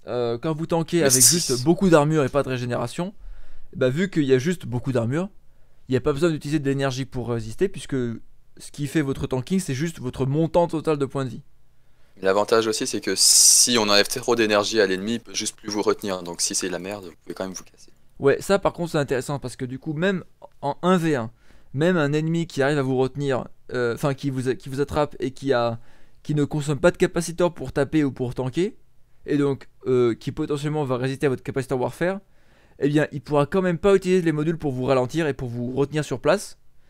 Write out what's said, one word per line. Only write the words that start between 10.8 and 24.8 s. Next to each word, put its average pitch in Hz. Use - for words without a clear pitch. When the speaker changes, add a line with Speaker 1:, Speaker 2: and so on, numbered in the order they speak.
Speaker 1:
de 143
points 135
de 127
vie. 147
Speaker 2:
L'avantage 104
aussi, 110
c'est 107
que 98
si -
on 110
enlève 101
trop 123
d'énergie 107
à 101
l'ennemi, 95
il 113
peut 98
juste 101
plus 110
vous 104
retenir. 98
Donc 85
si -
c'est 98
la 87
merde, 95
vous 80
pouvez -
quand 95
même 95
vous -
casser. -
Speaker 1:
Ouais, 139
ça 196
par 160
contre 170
c'est 165
intéressant, 139
parce 127
que 131
du 127
coup, 156
même 180
en 143
un 185
v 160
un, 113
même 170
un 143
ennemi 160
qui 139
arrive 147
à 139
vous 131
retenir, 131
euh, 120
enfin 139
qui 139
vous, 127
qui -
vous 131